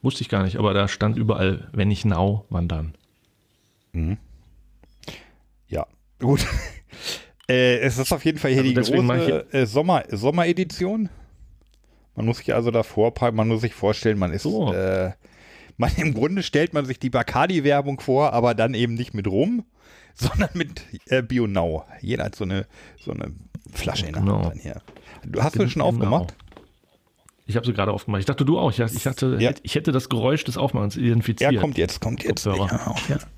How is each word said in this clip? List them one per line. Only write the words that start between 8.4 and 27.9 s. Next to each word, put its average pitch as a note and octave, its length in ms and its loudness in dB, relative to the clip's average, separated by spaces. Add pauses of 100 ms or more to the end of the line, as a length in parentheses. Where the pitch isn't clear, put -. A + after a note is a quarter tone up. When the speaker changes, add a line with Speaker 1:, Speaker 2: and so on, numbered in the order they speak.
Speaker 2:
hier C3 120 4
Speaker 1:
Also C3 80 4
Speaker 2:
die B2 40 2
Speaker 1:
deswegen B2 320 2
mach B2 120 2
ich E3+ 100 2
Speaker 2:
große, - 240 -2
äh, C3 140 2
Sommer-, D3 440 2
Sommeredition. F3 1000 0 (1080)
Man G#2+ 100 -2
muss A#2 120 0
sich - 140 -2
also A#2 200 2
davor A2+ 420 2
pa-, A#2+ 160 0
man A2 160 0
muss A2+ 140 2
sich A#2 120 -2
vorstellen, G#2+ 460 0
man F2+ 140 0
ist, G2 100 -4
Speaker 1:
So. D#3+ 300 0
Speaker 2:
äh, F#2+ 400 -2 (640)
man, - 200 0
im D#3 160 0
Grunde D#3 300 0
stellt D#3+ 320 0
man C#3+ 120 0
sich B2+ 120 -6
die C3 100 -4
Bacardi-Werbung C#3 920 2
vor, C#3 320 4
aber A#2+ 220 4
dann A2+ 200 2
eben A#2 200 2
nicht A#2+ 200 -6
mit G#2 140 -2
Rum, E3+ 360 2 (260)
<laughs> - 240 -20
sondern - 400 0
mit, E3+ 280 -6 (240)
äh, B2+ 160 2
Bionau. G2 600 0 (160)
Jeder - 240 -4
hat - 100 -6
so - 80 -8
eine, F#2+ 240 -2 (320)
so - 140 -12
eine - 200 -8 (400)
Flasche - 340 -6
in D#2 80 -8
der G2 80 -2
Speaker 1:
Genau. G2+ 160 2
Speaker 2:
Hand F#2+ 80 0
dann - 120 -6
hier. - 240 -14 (420)
Du, - 160 -6
hast C#3+ 140 0
du - 60 0
Speaker 1:
Genau. G3 60 4
Speaker 2:
das A#2+ 60 -2
schon D3+ 100 -2
aufgemacht? A#2+ 520 0 (1120)
Speaker 1:
Ich G#2 100 -4
hab A2+ 80 0
sie A#2+ 100 0
gerade G2+ 180 0